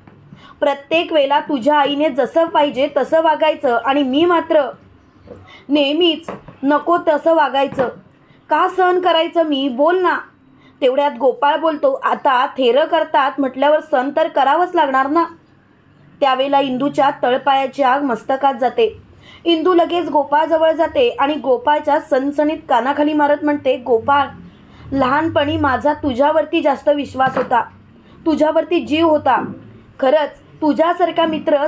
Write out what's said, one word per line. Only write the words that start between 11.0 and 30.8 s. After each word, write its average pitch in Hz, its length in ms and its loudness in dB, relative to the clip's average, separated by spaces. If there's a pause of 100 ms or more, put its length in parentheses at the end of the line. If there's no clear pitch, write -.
गोपाळ 285 380 0
बोलतो, 294 360 0 (100)
"आता 254 420 0 (120)
थेरं 262 280 2
करतात 311 540 0
म्हटल्यावर 277 420 0
सहन 277 340 -2
तर 320 120 0
करावंच 311 480 0
लागणार 277 340 0
ना." 330 140 2 (1000)
त्यावेळेला 269 380 0
इंदूच्या 277 500 0 (140)
तळपायाची 269 600 0
आग 262 200 2
मस्तकात 269 500 -2
जाते. 240 320 0 (600)
इंदू 339 280 2
लगेच 339 360 0
गोपाळजवळ 302 600 2
जाते 302 380 0
आणि 277 260 -2
गोपाळच्या 294 640 0
सणसणीत 294 580 -2 (120)
कानाखाली 285 440 0
मारत 294 300 0
म्हणते, 294 340 -2
"गोपाळ, 254 500 0 (640)
लहानपणी 294 640 0
माझा 285 360 0
तुझ्यावरती 302 680 0
जास्त 285 280 0
विश्वास 262 480 -2
होता, 247 240 0 (640)
तुझ्यावरती 320 560 0
जीव 302 260 0
होता. 285 340 2 (580)
खरंच 285 380 0 (240)
तुझ्यासारखा 330 640 0